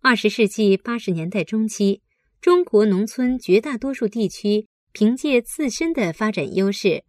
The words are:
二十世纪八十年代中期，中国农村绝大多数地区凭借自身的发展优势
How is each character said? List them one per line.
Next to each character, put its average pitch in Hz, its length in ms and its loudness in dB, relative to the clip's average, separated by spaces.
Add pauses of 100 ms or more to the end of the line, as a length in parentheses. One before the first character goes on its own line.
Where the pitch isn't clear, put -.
二 262 120 4
十 214 160 2
世 214 160 2
纪 196 300 2
八 233 200 -6
十 220 140 -6
年 165 180 -4
代 190 140 -4
中 220 240 -2
期， 202 340 -2 (400)
中 359 240 4
国 214 220 4
农 196 180 2
村 254 320 -2
绝 202 240 2
大 277 160 -6
多 269 160 -6
数 247 140 -4
地 208 220 -4
区 208 400 -2 (240)
凭 226 240 2
借 262 260 0
自 294 260 -4
身 330 240 -2
的 196 200 -2
发 214 180 -2
展 160 240 -6
优 196 160 0
势 - 380 -2